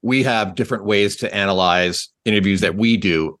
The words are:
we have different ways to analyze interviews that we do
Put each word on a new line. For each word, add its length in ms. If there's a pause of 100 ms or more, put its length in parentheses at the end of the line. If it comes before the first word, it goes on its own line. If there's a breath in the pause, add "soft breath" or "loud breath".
we 180
have 320
different 320
ways 320
to 160
analyze 760 (160)
interviews 360
that 140
we 220
do 440